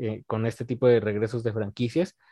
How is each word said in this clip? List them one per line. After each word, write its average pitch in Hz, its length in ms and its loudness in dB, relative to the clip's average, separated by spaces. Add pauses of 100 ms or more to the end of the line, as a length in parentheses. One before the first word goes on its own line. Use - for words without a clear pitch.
eh, 110 260 -4
con 110 200 -2
este 117 180 -4
tipo 123 240 0
de 117 120 8
regresos 107 440 -2
de 110 80 -2
franquicias, 117 640 -2 (160)